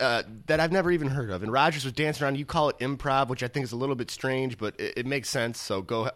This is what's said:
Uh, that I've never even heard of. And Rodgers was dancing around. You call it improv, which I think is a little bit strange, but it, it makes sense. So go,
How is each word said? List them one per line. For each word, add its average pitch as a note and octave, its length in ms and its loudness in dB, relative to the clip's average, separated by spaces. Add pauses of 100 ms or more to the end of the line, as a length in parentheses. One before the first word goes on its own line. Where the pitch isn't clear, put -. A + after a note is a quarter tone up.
Uh, A#2+ 220 4 (240)
that D#3 140 4
I've E3 120 2
never F3+ 180 4
even D#3 180 2
heard C3+ 220 -2
of. F#2 120 -4
And A2 100 -2
Rodgers D3 320 4
was C3 80 -4
dancing D3+ 320 0
around. C#3 140 2
You D3 80 -4
call D3+ 240 2
it - 80 -4
improv, C3+ 500 0
which B2+ 140 -4
I B2 60 0
think C#3 160 -2
is A#2+ 80 -6
a A#2+ 40 -4
little C3+ 180 0
bit A#2+ 160 -4
strange, C3 480 -2
but G#2 220 -4
it, G#2 180 -4
it A#2+ 80 -2
makes C3+ 220 -2
sense. A#2 320 -2
So G2 220 -2
go, A2+ 340 0